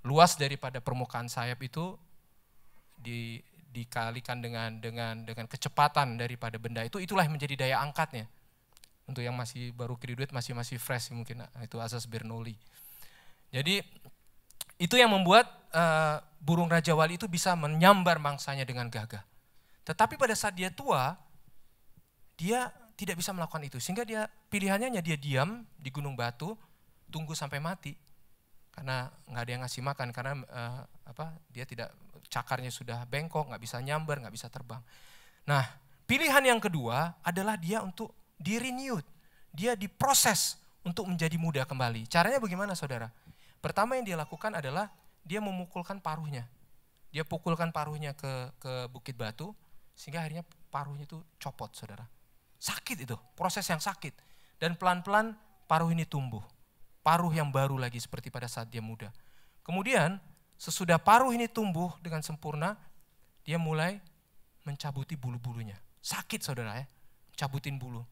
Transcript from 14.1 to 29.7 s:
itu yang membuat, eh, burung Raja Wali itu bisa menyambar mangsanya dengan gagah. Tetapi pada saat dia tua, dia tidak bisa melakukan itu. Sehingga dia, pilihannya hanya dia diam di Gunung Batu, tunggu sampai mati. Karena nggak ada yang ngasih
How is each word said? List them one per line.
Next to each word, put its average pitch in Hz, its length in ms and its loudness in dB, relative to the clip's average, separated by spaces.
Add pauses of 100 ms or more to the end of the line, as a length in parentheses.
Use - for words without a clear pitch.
itu 175 160 2
yang 247 160 10
membuat, 196 380 10 (260)
eh, 156 460 4 (180)
burung 170 320 4
Raja 165 220 6
Wali 165 260 4
itu 226 80 -6
bisa 175 320 2
menyambar 165 640 8
mangsanya 139 400 -2
dengan 123 240 -4
gagah. 110 380 -6 (640)
Tetapi 220 320 2
pada 247 200 6
saat 208 160 -2
dia 185 160 -2
tua, 180 440 0 (1200)
dia 233 320 0 (280)
tidak 202 200 -4
bisa 190 160 -4
melakukan 160 320 -4
itu. 135 120 -10
Sehingga 185 240 -4
dia, 214 280 -4 (200)
pilihannya 202 440 0
hanya 185 80 -2
dia 160 160 -2
diam 147 480 -2 (120)
di 131 120 -10
Gunung 143 240 -6
Batu, 120 400 -6 (560)
tunggu 156 240 -8
sampai 143 240 -6
mati. 151 360 -8 (800)
Karena 131 340 -4 (220)
nggak 120 160 -6
ada 123 80 -8
yang 123 100 -6
ngasih 123 220 -8